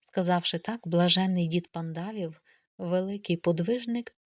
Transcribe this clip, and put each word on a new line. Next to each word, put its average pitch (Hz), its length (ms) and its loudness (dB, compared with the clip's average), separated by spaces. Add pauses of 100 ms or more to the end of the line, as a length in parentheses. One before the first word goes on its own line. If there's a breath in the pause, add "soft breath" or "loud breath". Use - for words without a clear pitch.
Сказавши 175 580 0
так, 226 280 -8
блаженний 175 600 4
дід 175 240 -2
пандавів, 165 680 -8 (360 soft breath)
великий 185 600 0
подвижник 233 760 -2 (120)